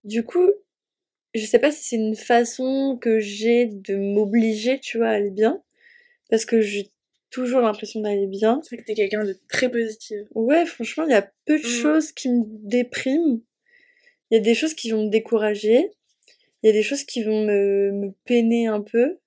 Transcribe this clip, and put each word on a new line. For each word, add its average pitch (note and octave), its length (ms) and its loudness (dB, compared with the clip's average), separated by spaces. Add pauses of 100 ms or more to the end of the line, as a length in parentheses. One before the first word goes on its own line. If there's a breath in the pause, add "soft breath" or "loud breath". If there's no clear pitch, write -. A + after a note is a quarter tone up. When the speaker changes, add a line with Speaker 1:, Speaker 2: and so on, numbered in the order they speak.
Speaker 1:
Du A3 180 -4
coup, F4+ 300 2 (800)
je A3 120 -4
sais A#3 120 4
pas D4 140 4
si - 100 -12
c'est - 140 -6
une A3 180 -2
façon B3+ 840 0
que A3 180 2
j'ai G#3+ 480 2
de G3 300 -8
m'obliger, G#3+ 800 0
tu - 200 -8
vois, A3+ 100 2
à A3+ 40 0
aller G3+ 180 0
bien, A3 320 0 (680 soft breath)
parce A3+ 140 0
que A3+ 160 2
j'ai G3+ 300 -2 (400)
toujours B3+ 300 0
l'impression G#3+ 400 -2
d'aller G3+ 260 -2
bien. G#3+ 360 0
Speaker 2:
C'est - 140 -14
vrai - 60 -16
que - 40 -18
t'es G#3+ 80 -6
quelqu'un G#3 300 -2
de G3 120 -6 (120)
très B3 220 -2
positif. A3 480 -6 (160)
Speaker 1:
Ouais, C#4+ 320 2
franchement, D4+ 380 -8
il D#4 60 -2
y B3 40 4
a G3+ 160 2 (160)
peu - 120 2
de - 80 -6
Speaker 2:
Mm. A#3+ 160 -4
Speaker 1:
choses D4+ 300 0
qui - 180 -8
me A#3+ 160 2
dépriment. B3 920 -2 (920 soft breath)
Il A3+ 40 4
y A3 40 6
a - 40 6
des A3+ 120 4
choses D#4 200 -2
qui A3+ 160 -8
vont G#3+ 160 0
me G#3 40 -2
décourager, G#3+ 800 2 (720 soft breath)
il G#3+ 40 4
y A3 40 8
a - 20 2
des G#3+ 100 2
choses C#4 220 -4
qui - 180 -6
vont G#3+ 240 -2
me, G3+ 460 0
me G3+ 180 -6 (140)
peiner A#3 420 2
un G#3+ 160 -2
peu B3 440 0